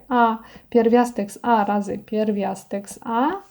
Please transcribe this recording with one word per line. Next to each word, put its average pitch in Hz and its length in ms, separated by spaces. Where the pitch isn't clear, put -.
a, 233 280
pierwiastek 233 640
z - 100
a 226 240
razy 202 320
pierwiastek 202 920
z - 140
a 233 260